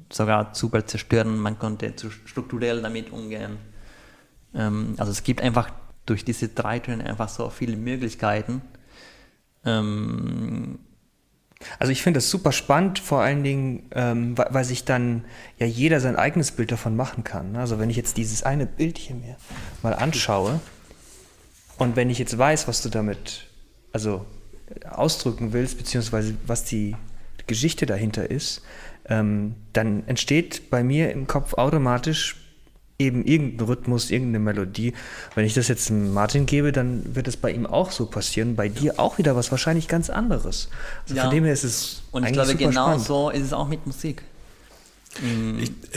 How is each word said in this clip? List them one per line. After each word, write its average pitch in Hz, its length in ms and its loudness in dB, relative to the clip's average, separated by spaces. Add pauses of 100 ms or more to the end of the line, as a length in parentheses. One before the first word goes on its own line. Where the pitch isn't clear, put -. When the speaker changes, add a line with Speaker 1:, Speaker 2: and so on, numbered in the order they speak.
(120)
Speaker 1:
sogar 107 440 2
super 113 320 0
zerstören, 110 500 0
man 107 220 -2
könnte 107 360 -4
zu 113 140 -12
strukturell 117 720 -4
damit 113 300 -8
umgehen. 107 460 -10 (960)
Ähm, 107 420 0
also 104 140 -2
es 101 120 -4
gibt 123 180 0
einfach 120 280 2 (380)
durch 107 180 0
diese 117 220 -2
drei 117 320 -2
Töne 113 260 -6
einfach 110 240 -4
so 117 220 -6
viele 117 260 -4
Möglichkeiten. 117 840 -2 (1000)
Ähm, 113 1120 -2 (1000)
Speaker 2:
Also 131 120 2
ich 131 120 -2
finde 165 160 6
das - 100 2
super 165 220 2
spannend, 185 480 2
vor 139 220 2
allen 143 220 4
Dingen, 135 480 -2
ähm, 120 460 0
wa-, 123 140 4
weil 131 120 2
sich 123 220 -4
dann 120 400 2 (320)
ja 117 80 0
jeder 135 340 4
sein 127 160 2
eigenes 147 360 2
Bild 113 200 0
davon 113 240 0
machen 120 280 -2
kann, 95 300 -6
ne? 117 60 -4
Also 117 200 0
wenn 110 100 2
ich 117 80 0
jetzt - 200 -2
dieses 110 260 0
eine 139 240 2
Bildchen 143 540 -4
mir 117 140 -12 (460)
mal 113 140 2
anschaue 120 640 2 (1200)
und 123 160 2
wenn 123 160 2
ich 120 80 -2
jetzt 117 180 -2
weiß, 147 300 4
was 117 160 0
du 117 60 -4
damit, 107 580 -4 (440)
also 107 340 -2 (640)
ausdrücken 117 680 0
willst, 123 260 0
beziehungsweise 110 560 0 (100)
was 117 180 -2
die 107 320 -2 (520)
Geschichte 131 400 0
dahinter 107 420 0
ist, - 320 -4 (480)
ähm, 107 460 2 (180)
dann 110 340 2
entsteht - 640 0
bei 120 140 4
mir 143 280 4
im 135 140 -4
Kopf - 300 0
automatisch 135 800 2 (640)
eben 127 240 2
irgendein 123 440 2
Rhythmus, 120 420 0
irgendeine 120 340 2
Melodie. 104 480 0 (440)
Wenn 107 100 4
ich 107 80 2
das 123 140 2
jetzt - 220 0
dem 104 260 2
Martin 123 320 4
gebe, 147 240 4
dann 123 440 0
wird 127 120 -2
es 117 100 -4
bei 110 140 0
ihm 117 160 -2
auch 185 240 2
so - 160 -2
passieren, 110 480 -2
bei 107 140 0
dir 139 300 0
auch - 200 2
wieder 147 160 4
was 123 160 0
wahrscheinlich 160 360 2
ganz 165 220 2
anderes. - 580 0 (360)
Also 135 120 -4
Speaker 1:
Ja. 131 100 2
Speaker 2:
von 131 60 4
dem 156 120 6
her 151 100 6
ist 127 100 0
es - 380 -2 (100)
Speaker 1:
Und 127 120 0
ich 117 60 4
Speaker 2:
eigentlich 127 40 2
Speaker 1:
glaube, 135 200 4
Speaker 2:
super - 160 4
Speaker 1:
genau 127 180 6
Speaker 2:
spannend. 135 180 4
Speaker 1:
so 143 240 2
ist 139 140 0
es 131 100 -2
auch 143 140 0
mit 151 180 -2
Musik. - 380 -6 (960)
Mhm. 113 380 -2
Speaker 3:
Ich, - 120 -2 (240)